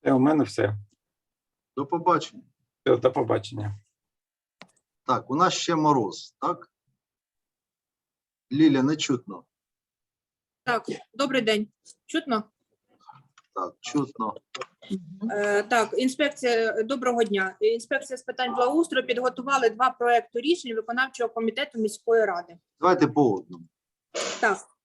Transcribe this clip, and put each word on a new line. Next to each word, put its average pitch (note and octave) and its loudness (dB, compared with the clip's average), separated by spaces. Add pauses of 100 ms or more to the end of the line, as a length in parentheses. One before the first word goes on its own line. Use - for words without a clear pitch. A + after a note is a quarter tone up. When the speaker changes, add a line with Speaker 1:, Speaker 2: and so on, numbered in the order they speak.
Speaker 1:
Е, C#3 2
у B2+ 4
мене D3 4
все. G#2 -2 (1000)
Speaker 2:
До C#3+ -4
побачення. E3 0 (420)
Speaker 1:
Все, B2 4
до B2+ 2
побачення. G#2+ -4 (1300)
Speaker 2:
Так, B2 -2
у C3+ -2
нас F3 4
ще - -2
Мороз, C#3 0
так? E3 -6 (1800)
Ліля, C3+ 4
не D3+ 2
чутно. A#2+ -4 (1200)
Speaker 3:
Так, A#3+ 0 (300)
добрий C4 0
день. G#3+ 0 (380)
Чутно? B3+ -2 (1120)
Speaker 2:
Так, F#2 -8
чутно. A#2 -6 (960)
Speaker 3:
Е, G#4 0
так, A3 0
інспекція, A3+ 0
доброго A#3+ 0
дня. G3 -2
Інспекція A#3+ -2
з - -18
питань B3 -4
благоустрою B3+ 2
підготували B3+ 0
два A#3+ 2
проекти A#3+ 0
рішень C4+ -2
виконавчого A#3+ -4
комітету A#3 -4
міської A3 2
ради. F3 -6 (220)
Speaker 2:
Давайте E3+ 4
по A#2 4
одному. E2+ -8 (760)
Speaker 3:
Так. A3 2 (260)